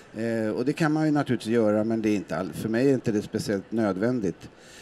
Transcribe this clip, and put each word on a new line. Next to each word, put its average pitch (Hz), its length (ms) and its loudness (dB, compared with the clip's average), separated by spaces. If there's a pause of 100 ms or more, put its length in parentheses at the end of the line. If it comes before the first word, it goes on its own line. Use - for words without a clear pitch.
(180)
Eh, 113 320 -2
och 113 160 -2
det 147 80 0
kan 156 180 0
man 156 140 2
ju 156 60 2
naturligtvis 127 420 0
göra, 107 300 4
men 113 180 -2
det 107 80 2
är 104 60 4
inte 85 220 -4
all-, 85 160 -6
för 110 160 -6
mig 123 200 2
är 139 40 6
inte 120 180 0
det 104 100 0
speciellt 98 500 -4
nödvändigt. 104 800 0 (320)